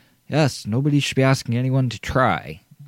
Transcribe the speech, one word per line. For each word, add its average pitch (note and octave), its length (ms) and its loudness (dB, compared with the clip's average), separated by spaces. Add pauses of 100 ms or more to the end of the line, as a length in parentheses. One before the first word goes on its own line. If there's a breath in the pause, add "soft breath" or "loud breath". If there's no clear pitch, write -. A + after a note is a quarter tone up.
(260 soft breath)
Yes, - 400 -2
nobody C#3 320 2
should - 180 -2
be C3+ 60 4
asking C3 340 2
anyone B2+ 340 0
to G#2+ 100 -10
try. E2+ 640 -2 (260)